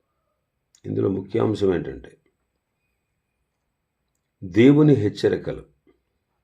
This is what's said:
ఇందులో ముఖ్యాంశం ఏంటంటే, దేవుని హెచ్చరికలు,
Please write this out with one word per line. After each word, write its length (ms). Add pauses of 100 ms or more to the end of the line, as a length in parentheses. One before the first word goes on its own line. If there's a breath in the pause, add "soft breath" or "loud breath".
(840)
ఇందులో 240
ముఖ్యాంశం 640
ఏంటంటే, 420 (2250)
దేవుని 500
హెచ్చరికలు, 720 (800)